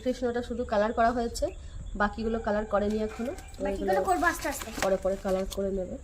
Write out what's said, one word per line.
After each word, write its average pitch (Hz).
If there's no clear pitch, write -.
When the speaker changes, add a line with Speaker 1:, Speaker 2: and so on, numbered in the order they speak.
Speaker 1:
কৃষ্ণটা 240
শুধু 240
কালার 214
করা 233
হয়েছে, 233
বাকিগুলো 220
কালার 208
করেনি 208
এখনো। 233
তো -
Speaker 2:
বাকিগুলো 392
Speaker 1:
এগুলো 381
Speaker 2:
করবো 349
আস্তে -
আস্তে। -
Speaker 1:
পরে 190
পরে 190
কালার 190
করে 196
নেবে, 185